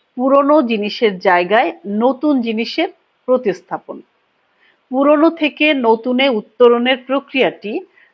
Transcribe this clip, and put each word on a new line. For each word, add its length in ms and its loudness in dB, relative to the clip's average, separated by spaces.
পুরনো 380 2
জিনিসের 480 -2
জায়গায় 500 2
নতুন 380 0
জিনিসের 480 -4
প্রতিস্থাপন। 720 -4
পুরনো 380 2
থেকে 240 -2
নতুনে 380 0
উত্তরণের 580 2
প্রক্রিয়াটি 680 -4